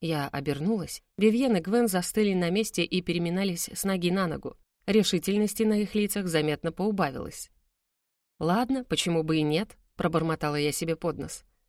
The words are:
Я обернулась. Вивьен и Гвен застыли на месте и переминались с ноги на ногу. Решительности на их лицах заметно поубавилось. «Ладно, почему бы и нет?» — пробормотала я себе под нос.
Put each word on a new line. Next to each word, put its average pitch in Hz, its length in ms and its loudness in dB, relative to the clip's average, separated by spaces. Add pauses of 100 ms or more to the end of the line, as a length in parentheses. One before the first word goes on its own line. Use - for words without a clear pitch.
Я 151 280 -2
обернулась. 147 760 -4 (140)
Вивьен 220 400 4
и 170 40 2
Гвен 226 280 2
застыли 190 460 0
на 175 160 2
месте 208 340 0
и 185 160 -2
переминались 175 720 -2
с - 120 -6
ноги 185 260 0
на 190 160 2
ногу. - 300 -8 (300)
Решительности 208 760 2
на 214 180 2
их 202 140 -4
лицах 202 320 0
заметно 156 440 0
поубавилось. 185 800 -4 (880)
«Ладно, 240 460 0
почему 165 380 0
бы 160 160 2
и 151 40 4
нет?» — 156 360 0 (180)
пробормотала 160 600 0
я 147 160 0
себе 165 220 -2
под 160 240 -4
нос. - 260 -10 (240)